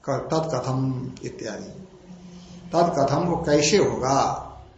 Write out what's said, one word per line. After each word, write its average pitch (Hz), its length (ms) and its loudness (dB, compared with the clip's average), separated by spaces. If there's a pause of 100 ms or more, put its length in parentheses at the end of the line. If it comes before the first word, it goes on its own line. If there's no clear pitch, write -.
(100)
क-, 131 220 -2
तत्कथम 131 800 -2 (120)
इत्यादि, 107 640 -10 (840)
तत्कथम 147 460 4
वो 175 180 2
कैसे 147 400 4
होगा? 127 720 2 (300)